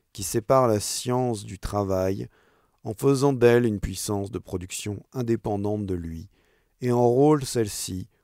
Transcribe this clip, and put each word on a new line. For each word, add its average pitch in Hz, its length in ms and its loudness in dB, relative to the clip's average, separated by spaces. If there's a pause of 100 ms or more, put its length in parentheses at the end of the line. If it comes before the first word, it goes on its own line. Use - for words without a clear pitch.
(120)
qui 90 120 -12
sépare 127 440 2
la 107 120 2
science 123 640 -4
du 107 140 -12
travail 98 680 -2 (560)
en 117 80 -6
faisant 139 400 2
d'elle 120 320 6
une 107 160 0
puissance 98 500 -6
de 92 80 -6
production 92 640 -8 (120)
indépendante 107 720 -2
de 92 80 -2
lui 82 340 -8 (540)
et 123 100 0
enrôle 131 540 4
celle-ci 101 600 -4 (140)